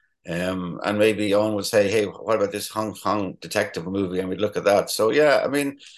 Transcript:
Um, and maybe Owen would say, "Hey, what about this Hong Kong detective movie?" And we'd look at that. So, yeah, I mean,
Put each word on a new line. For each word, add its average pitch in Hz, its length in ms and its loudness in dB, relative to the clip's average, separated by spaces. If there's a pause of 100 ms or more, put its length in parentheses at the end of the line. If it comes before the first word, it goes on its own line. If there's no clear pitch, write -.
(280)
Um, 90 560 -4
and 104 140 0
maybe 104 360 2
Owen 107 200 2
would 101 120 -4
say, 101 240 2
"Hey, 104 140 2
what 101 320 -2
about 101 160 0
this 101 160 -6
Hong 110 260 -4
Kong 98 460 -2
detective 87 460 -4
movie?" 92 340 -2
And 92 80 -4
we'd 92 120 -6
look 104 160 -2
at 85 80 -4
that. 101 260 4
So, 110 200 0
yeah, 143 340 4
I - 40 -2
mean, 139 300 -2 (200)